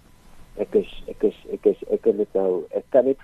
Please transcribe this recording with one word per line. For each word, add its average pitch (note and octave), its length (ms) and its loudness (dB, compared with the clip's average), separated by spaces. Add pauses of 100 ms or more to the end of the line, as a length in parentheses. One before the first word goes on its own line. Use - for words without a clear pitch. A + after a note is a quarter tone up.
(560)
Ek - 180 -6
is, - 320 -2
ek - 160 -8
is, G#2 140 0 (160)
ek - 140 -6
is, G2+ 100 4 (140)
ek G#2 120 -2
kan G#2 140 2
dit G#2 180 -4
nou, F#2 360 0
ek - 200 -6
kan B2 140 4
net C3+ 200 0